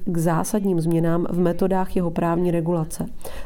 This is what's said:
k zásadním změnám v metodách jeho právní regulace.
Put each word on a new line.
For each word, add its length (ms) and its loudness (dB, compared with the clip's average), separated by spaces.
k 140 0
zásadním 640 0
změnám 500 2
v 80 0
metodách 580 2
jeho 140 0
právní 400 0
regulace. 560 -2